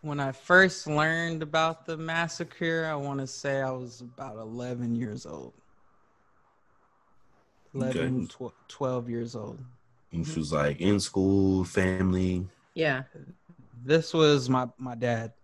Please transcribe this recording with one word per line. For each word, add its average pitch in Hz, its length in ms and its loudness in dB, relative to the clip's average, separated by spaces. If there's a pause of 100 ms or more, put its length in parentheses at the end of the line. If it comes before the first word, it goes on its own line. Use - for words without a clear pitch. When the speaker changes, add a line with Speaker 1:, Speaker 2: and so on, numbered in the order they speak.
Speaker 1:
When 147 180 -6
I 139 120 -2
first 180 560 4
learned 160 560 0
about 160 420 0
the 165 100 -6
massacre, 165 960 -4
I 151 40 -4
wanna 139 320 -4
say 135 340 -2
I 131 80 0
was 127 320 -10
about 123 360 -14
eleven 120 580 -4
years 113 320 -6
old. 73 260 -12 (2250)
Speaker 2:
Okay. 131 240 -2
Speaker 1:
Eleven, 127 280 0
tw-, - 260 -12 (140)
twelve 127 420 -4
years 117 260 -6
old. 107 240 -10 (520)
Speaker 2:
And 82 140 -4
she 76 60 -6
Speaker 1:
Mm-hmm. 80 80 -4
Speaker 2:
was, 76 140 -4
like, 73 280 0
in 98 180 4
school, 95 640 4
family? 92 840 2 (260)
Speaker 3:
Yeah. 139 300 0 (800)
Speaker 1:
This 156 300 2
was 147 360 6
my, 127 180 2 (100)
my 127 180 -8
dad 113 360 -2 (120)